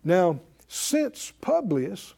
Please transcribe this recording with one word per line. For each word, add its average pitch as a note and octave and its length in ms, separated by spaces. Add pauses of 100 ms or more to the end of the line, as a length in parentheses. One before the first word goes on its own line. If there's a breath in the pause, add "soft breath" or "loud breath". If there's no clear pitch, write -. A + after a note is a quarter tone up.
Now, E3+ 340 (300)
since - 720
Publius E3 760